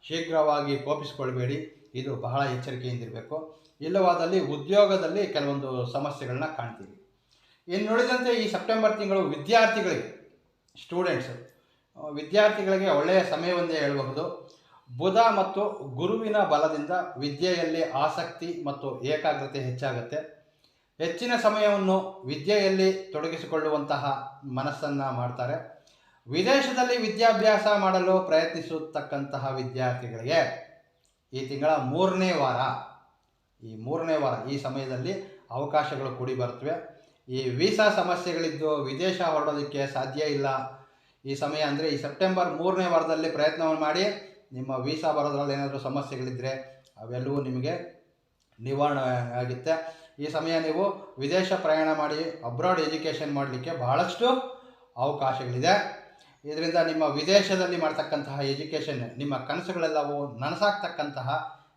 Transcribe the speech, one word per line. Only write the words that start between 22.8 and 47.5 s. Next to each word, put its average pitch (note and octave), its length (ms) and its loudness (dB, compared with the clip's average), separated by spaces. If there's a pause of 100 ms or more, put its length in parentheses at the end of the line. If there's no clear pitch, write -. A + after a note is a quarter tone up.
ತೊಡಗಿಸಿಕೊಳ್ಳುವಂತಹ D3+ 1400 -2 (240)
ಮನಸ್ಸನ್ನ C3+ 560 -2
ಮಾಡ್ತಾರೆ. B2 760 -6 (420)
ವಿದೇಶದಲ್ಲಿ B3 680 4
ವಿದ್ಯಾಭ್ಯಾಸ G#3+ 720 4 (120)
ಮಾಡಲು F#3 400 4
ಪ್ರಯತ್ನಿಸತಕ್ಕಂತಹ D3 1400 -2
ವಿದ್ಯಾರ್ಥಿಗಳಿಗೆ B2 1160 -2 (640)
ಈ C3 140 -6
ತಿಂಗಳ C#3 240 0
ಮೂರನೇ F3+ 640 2
ವಾರ, C3 580 -2 (760)
ಈ A2+ 120 -16
ಮೂರನೇ D#3 400 -2
ವಾರ, B2 320 -2
ಈ C#3 100 -4
ಸಮಯದಲ್ಲಿ C3+ 920 -6
ಅವಕಾಶಗಳು C#3 640 -2
ಕೂಡಿ B2+ 180 -4
ಬರುತ್ತವೆ. B2+ 720 -6 (240)
ಈ B2+ 200 -4
ವೀಸಾ G#3 420 4
ಸಮಸ್ಯೆಗಳಿದ್ದು E3+ 840 0
ವಿದೇಶ D3 440 -2
ಹೊರಡೋದಕ್ಕೆ D3 680 0
ಸಾಧ್ಯ C3+ 380 -4
ಇಲ್ಲ C#3+ 220 0 (800)
ಈ C3+ 100 -4
ಸಮಯ, D3 260 -2
ಅಂದ್ರೆ D3+ 280 0
ಈ C#3+ 80 0
ಸೆಪ್ಟೆಂಬರ್ F3+ 520 0
ಮೂರನೇ F3+ 380 0
ವಾರದಲ್ಲಿ D#3+ 440 2
ಪ್ರಯತ್ನವನ್ನು D#3 500 2
ಮಾಡಿ. D#3 240 0 (480)
ನಿಮ್ಮ C3 180 -8
ವೀಸಾ D3 420 -2
ಬರೋದ್ರಲ್ಲಿ C#3+ 420 0
ಏನಾದರೂ C#3 240 -4
ಸಮಸ್ಯೆಗಳಿದ್ರೆ C3 1040 -6 (160)
ಅವೆಲ್ಲವೂ B2+ 440 -4
ನಿಮಗೆ B2+ 320 -4 (840)